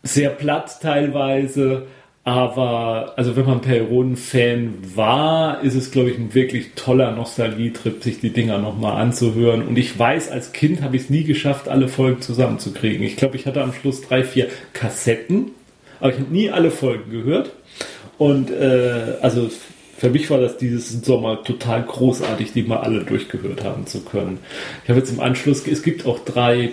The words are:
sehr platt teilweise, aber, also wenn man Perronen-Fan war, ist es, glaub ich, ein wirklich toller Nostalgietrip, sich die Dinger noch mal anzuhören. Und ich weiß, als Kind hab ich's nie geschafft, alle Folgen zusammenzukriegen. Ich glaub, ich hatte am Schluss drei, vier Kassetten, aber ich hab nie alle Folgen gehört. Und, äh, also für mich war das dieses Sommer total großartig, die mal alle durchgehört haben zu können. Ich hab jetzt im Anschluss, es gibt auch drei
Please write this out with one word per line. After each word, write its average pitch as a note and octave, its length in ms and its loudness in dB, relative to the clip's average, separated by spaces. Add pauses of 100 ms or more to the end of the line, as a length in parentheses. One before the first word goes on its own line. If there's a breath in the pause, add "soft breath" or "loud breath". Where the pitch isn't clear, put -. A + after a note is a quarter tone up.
sehr C#3 280 2
platt D3 500 -4
teilweise, C3+ 1040 0 (360 loud breath)
aber, A#2+ 920 0
also A#2+ 200 0
wenn B2+ 100 4
man B2+ 140 4
Perronen-Fan A#2+ 1120 2 (200)
war, D3+ 680 2
ist C3 120 2
es, B2+ 160 -2
glaub B2+ 180 4
ich, A#2+ 100 -2
ein A2+ 160 -6
wirklich B2+ 400 2
toller B2+ 380 4
Nostalgietrip, A2+ 880 -4
sich A#2+ 180 -4
die A2+ 100 0
Dinger A2+ 280 0
noch G#2 200 -4
mal G#2+ 180 0
anzuhören. A#2 680 2
Und A#2+ 160 -2
ich - 180 -2
weiß, C3+ 340 2
als - 220 -8
Kind D3+ 300 2
hab C3 120 -2
ich's C3 160 -2
nie D3+ 140 2
geschafft, C#3+ 440 0
alle C3+ 200 2
Folgen C3 320 2
zusammenzukriegen. A2 840 0
Ich G#2+ 120 -4
glaub, - 180 2
ich C3 120 -8
hatte C#3 160 -2
am B2+ 100 -4
Schluss C3+ 280 -4
drei, C3 240 0
vier B2+ 240 0 (240 loud breath)
Kassetten, - 800 -2 (480 loud breath)
aber B2+ 120 -2
ich A2+ 80 -6
hab C3+ 100 -6
nie G3 200 0
alle E3 200 2
Folgen A#2+ 400 -4
gehört. B2 420 -2 (680 loud breath)
Und, C#3 320 4
äh, B2 720 2
also A2+ 280 2 (460)
für B2 140 2
mich - 200 0
war - 80 4
das B2+ 180 2
dieses A#2+ 340 -4 (140)
Sommer A2+ 380 0
total A#2 420 -2
großartig, A2 680 0
die A#2 100 0
mal A2 160 0
alle A2 260 0
durchgehört - 600 -4
haben G2 220 -6
zu - 180 -10
können. F#2 340 -4 (460 loud breath)
Ich - 60 -2
hab A#2+ 60 6
jetzt C3 140 2
im A#2+ 100 -4
Anschluss, B2+ 460 0
es D3+ 160 -2
gibt - 240 -2
auch A#2 180 0
drei A#2+ 480 2